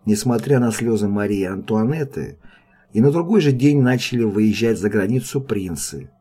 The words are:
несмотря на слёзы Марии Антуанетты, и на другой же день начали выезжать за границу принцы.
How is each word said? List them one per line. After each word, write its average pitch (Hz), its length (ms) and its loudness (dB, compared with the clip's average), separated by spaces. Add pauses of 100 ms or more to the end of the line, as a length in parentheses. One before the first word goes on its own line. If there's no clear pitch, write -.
несмотря 120 560 0
на 120 100 2
слёзы 110 380 -2
Марии 101 360 -2
Антуанетты, 110 920 -4 (540)
и 110 80 0
на 139 100 6
другой 170 300 2
же 147 120 4
день 139 280 4
начали 123 420 0
выезжать 107 560 2
за 101 120 0
границу 117 500 -2
принцы. 87 720 -8 (100)